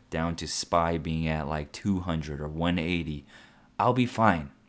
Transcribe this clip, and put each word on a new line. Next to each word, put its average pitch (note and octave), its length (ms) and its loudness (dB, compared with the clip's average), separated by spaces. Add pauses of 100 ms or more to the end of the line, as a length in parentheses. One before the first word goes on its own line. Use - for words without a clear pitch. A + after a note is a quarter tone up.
down E2 280 -2
to D#2+ 120 -8
spy E2+ 500 2
being D#2+ 300 -2
at, D#2 200 -2
like, D2+ 240 -4
two G2 280 -2
hundred D#2 400 -4
or D2 80 -6
one E2 300 0
eighty, D#2+ 480 -2 (520)
I'll A#2 140 4
be B2 140 2
fine. F2 440 2 (180)